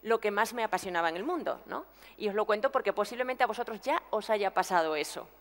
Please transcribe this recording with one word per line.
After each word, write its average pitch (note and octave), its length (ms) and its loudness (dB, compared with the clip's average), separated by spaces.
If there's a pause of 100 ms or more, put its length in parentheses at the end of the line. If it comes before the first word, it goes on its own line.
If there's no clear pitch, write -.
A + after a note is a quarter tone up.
lo A3 180 2
que G#3 120 0
más A3 240 0
me A#3+ 80 -2
apasionaba F3 460 0
en D#3+ 60 -4
el F#3+ 80 -4
mundo, D#4+ 440 -4
¿no? - 180 -8 (320)
Y G#3 100 -4
os G3 60 -2
lo G#3 120 2
cuento G#3+ 260 2
porque G#3+ 200 0
posiblemente B3 520 -2
a A#3 40 4
vosotros A3 340 -4
ya D4 280 0
os A3 220 0
haya G3+ 200 2
pasado E3+ 440 2
eso. D3+ 340 -6 (120)